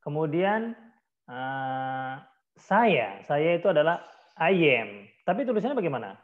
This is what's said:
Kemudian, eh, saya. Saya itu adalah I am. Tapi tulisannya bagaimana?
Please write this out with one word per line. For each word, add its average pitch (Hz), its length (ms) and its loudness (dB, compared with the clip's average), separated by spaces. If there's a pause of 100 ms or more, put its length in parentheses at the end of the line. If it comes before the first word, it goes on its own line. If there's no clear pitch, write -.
Kemudian, 180 720 -2 (560)
eh, 131 840 -6 (440)
saya. 147 680 2
Saya 151 240 0 (100)
itu 170 100 0
adalah 160 320 4 (380)
I 175 160 2 (260)
am. 107 80 -6 (360)
Tapi 202 200 -2
tulisannya 233 320 -2
bagaimana? 123 460 -6